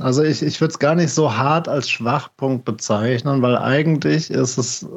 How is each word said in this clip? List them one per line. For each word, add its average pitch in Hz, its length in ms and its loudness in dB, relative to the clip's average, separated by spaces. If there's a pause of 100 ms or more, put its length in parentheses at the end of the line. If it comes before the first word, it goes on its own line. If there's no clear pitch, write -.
also 131 220 0
ich, 156 200 0
ich 151 180 -4
würd's 160 180 0
gar 147 160 2
nicht 165 180 2
so 143 240 2
hart 147 320 0
als 131 220 -2
Schwachpunkt 131 760 -2
bezeichnen, 120 760 0
weil 123 140 4
eigentlich 151 720 2
ist - 280 0
es - 280 -6 (100)